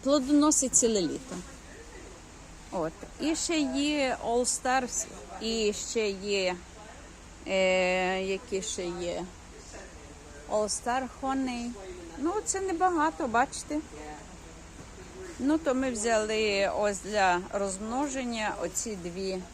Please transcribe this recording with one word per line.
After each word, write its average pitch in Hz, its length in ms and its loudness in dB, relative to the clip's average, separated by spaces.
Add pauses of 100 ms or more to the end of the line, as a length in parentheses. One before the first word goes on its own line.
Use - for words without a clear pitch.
плодоносить 285 720 6
ціле 226 260 6
літо. 143 360 -2 (1400)
От. 165 200 0 (280)
І 311 160 2
ще 330 240 0
є 277 560 2 (100)
All 233 140 4
Stars, 254 680 2 (340)
і 220 320 2 (180)
ще 214 200 2
є, 190 460 0 (920)
е, 185 760 4
які 190 400 -2
ще - 200 -4
є? 175 420 -2 (1300)
All 214 180 4
Star 247 380 0 (160)
Honey. 262 480 0 (480)
Ну, 311 140 2 (120)
це - 160 0
небагато, 339 680 4
бачите. 247 520 2 (1600)
Ну, 285 200 4
то 302 160 2
ми 262 160 2
взяли 214 880 2
ось 202 260 2
для 190 360 4 (120)
розмноження 220 1120 -2
оці 185 420 -4
дві. 185 340 -4 (160)